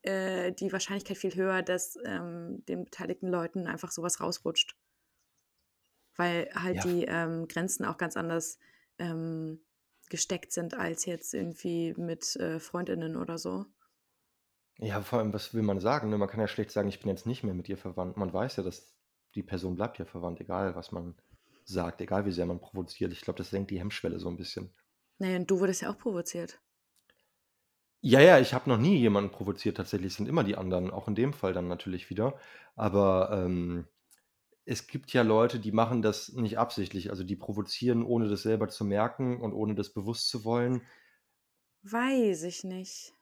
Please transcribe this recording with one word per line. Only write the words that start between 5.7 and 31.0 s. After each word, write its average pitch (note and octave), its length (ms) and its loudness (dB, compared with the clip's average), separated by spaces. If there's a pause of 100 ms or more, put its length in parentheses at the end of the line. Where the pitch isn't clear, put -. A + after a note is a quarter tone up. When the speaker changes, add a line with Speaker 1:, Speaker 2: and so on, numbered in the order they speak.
Speaker 1:
Weil E3+ 380 2
halt F3+ 300 0
Speaker 2:
Ja. - 0 -
Speaker 1:
die, F3 200 4
ähm, E3 440 -2
Grenzen F#3 360 -2
auch F#3+ 140 -4
ganz E3 180 -2
anders, E3 420 -2 (400)
ähm, E3 680 -4 (460)
gesteckt - 420 -4
sind E3+ 220 -4
als E3+ 320 -2
jetzt E3+ 260 -6
irgendwie E3+ 640 -2
mit, E3+ 400 -4
äh, D#3+ 240 -2
Freundinnen F3 560 -4
oder E3 220 -4
so. F#3 280 -4 (1120)
Speaker 2:
Ja, G#2 240 -2
vor A#2+ 180 0
allem, G#2+ 120 2
was G#2+ 220 -6
will A2+ 80 2
man G2 180 4
sagen, A2 300 2
ne? G#2 80 2
Man G2+ 100 2
kann - 120 -6
ja G#2 80 4
schlecht - 240 -2
sagen, G2+ 180 0
„Ich - 100 -10
bin G#2 80 -2
jetzt F#2+ 180 -2
nicht B2 160 -4
mehr F#2+ 120 -2
mit F2+ 160 -6
ihr F#2+ 80 -4
verwandt.“ F2+ 400 -6
Man F#2 160 0
weiß A2+ 220 0
ja, G2 60 -2
dass - 360 -10 (360)
die G2+ 80 -6
Person F2+ 340 -4
bleibt A2 220 -4
ja E2 60 -6
verwandt, F2 380 -8
egal F#2 320 -2
was E2 180 -10
man F2 220 -8 (500)
sagt, F2 380 -4
egal G2 240 0
wie F#2+ 60 2
sehr F2 140 0
man F2 140 -4
provoziert. F2+ 540 -6
Ich - 80 -14
glaub, - 140 -4
das F2+ 140 -8
senkt G2 200 -4
die F#2+ 100 -4
Hemmschwelle F2+ 380 -4
so F2+ 100 -6
ein F2 80 -6
bisschen. F2+ 380 -10 (440)
Speaker 1:
Naja, F#3 200 -2
und F3+ 120 -4
du F#3+ 80 4
wurdest F#3+ 220 2
ja - 100 -4
auch G3+ 60 -8
provoziert. E3+ 640 -6 (1400)
Speaker 2:
Ja, C3 160 10
ja, E3 200 12
ich B2+ 120 2
hab B2+ 140 0
noch A#2+ 120 4
nie E3+ 200 6
jemanden G2+ 320 6
provoziert, G2+ 460 -2
tatsächlich. F#2+ 360 -2
Es - 40 -8
sind G#2+ 120 -2
immer D3+ 160 4
die G2 120 0
anderen, F#2 340 0
auch G2 180 -8